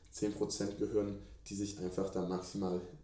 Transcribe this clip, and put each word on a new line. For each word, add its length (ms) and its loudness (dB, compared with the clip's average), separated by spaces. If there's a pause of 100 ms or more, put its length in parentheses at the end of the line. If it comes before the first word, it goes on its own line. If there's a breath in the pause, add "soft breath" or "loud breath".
(120)
zehn 200 2
Prozent 460 0
gehören, 400 2 (300 loud breath)
die 80 -4
sich 240 -2
einfach 320 0
da 100 2
maximal 580 0 (240)